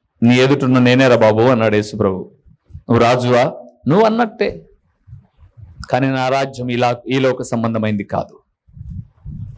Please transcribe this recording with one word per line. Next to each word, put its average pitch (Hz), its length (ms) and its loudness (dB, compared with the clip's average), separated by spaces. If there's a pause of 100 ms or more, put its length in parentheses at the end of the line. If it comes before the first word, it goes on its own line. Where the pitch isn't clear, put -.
(220)
"నీ 120 140 4
ఎదుటున్న 131 420 2
నేనేరా 123 380 4
బాబు," 110 240 2
అన్నాడు 113 340 2
యేసుప్రభు. 104 560 -2 (440)
"నువ్వు - 240 -2
రాజువా?" 123 540 2 (360)
"నువ్వు 202 180 4
అన్నట్టే, 220 600 -4 (1200)
కానీ 131 160 0
నా 131 220 -2
రాజ్యం 131 400 -4
ఇలా 120 280 -2 (120)
ఈ 131 100 -2
లోక 131 240 0
సంబంధమైంది 113 600 -4
కాదు, - 340 -8 (1200)